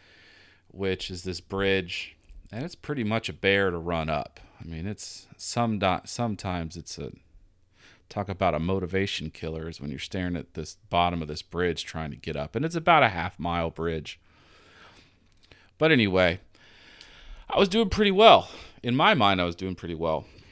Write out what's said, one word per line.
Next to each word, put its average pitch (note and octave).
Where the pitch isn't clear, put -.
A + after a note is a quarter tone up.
which F#2+
is F2
this F2+
bridge, F#2+
and A#2
it's F3
pretty C#3+
much A2
a F2
bear G2
to F2
run E2
up. D2+
I -
mean, E2
it's -
some A2+
do-, F#2
sometimes F#2
it's -
a, D2
talk G2+
about F2+
a D2+
motivation F#2
killer D#2+
is E2
when D2
you're C2
staring F2+
at -
this -
bottom F2
of D#2
this D#2
bridge E2+
trying D#2+
to -
get D#2
up. C#2+
And B2
it's E3
about E3
a A#2+
half F2
mile E2+
bridge. D#2+
But D#3
anyway, F#2
I -
was F#3+
doing G#3
pretty G3+
well. F#3
In A#2+
my F3+
mind, G2+
I F2+
was E2+
doing F#2+
pretty E2+
well. D#2